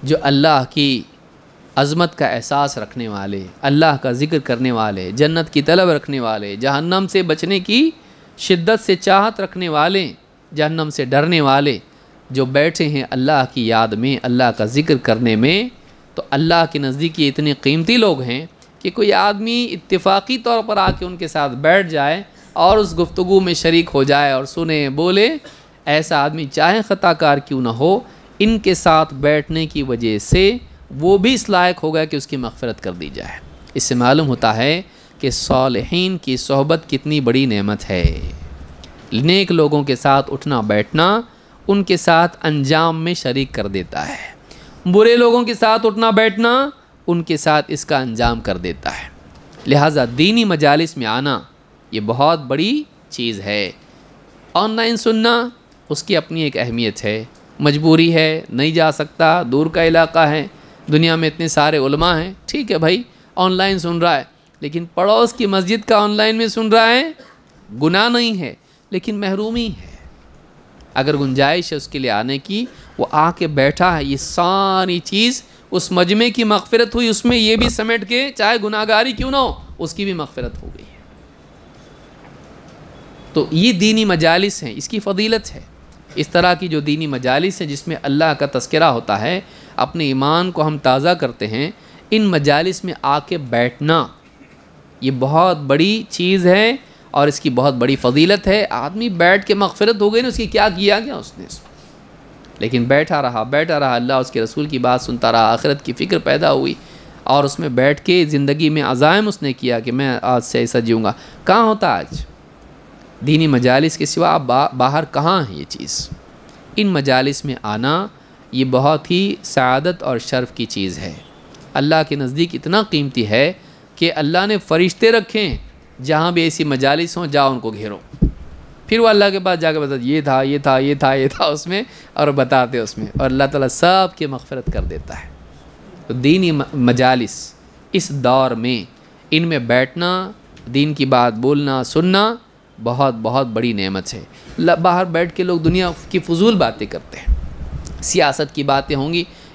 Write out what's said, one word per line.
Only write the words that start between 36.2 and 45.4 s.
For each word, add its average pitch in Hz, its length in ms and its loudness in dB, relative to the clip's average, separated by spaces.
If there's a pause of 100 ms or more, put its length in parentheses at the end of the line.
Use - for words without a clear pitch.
सोहबत 143 520 0
कितनी 151 320 -2
बड़ी 127 240 2
नेमत 104 380 -2
है। 90 200 -2 (1120)
नेक 175 360 2
लोगों 147 320 2
के 139 120 0
साथ 139 340 2
उठना 135 340 -4
बैठना 104 440 0 (580)
उनके 196 320 2
साथ 170 320 4 (140)
अंजाम 156 520 2
में 165 200 -4
शरीक 131 380 -4
कर 104 140 -4
देता 92 340 -6
है, - 180 -8 (680)
बुरे 214 280 6
लोगों 240 280 4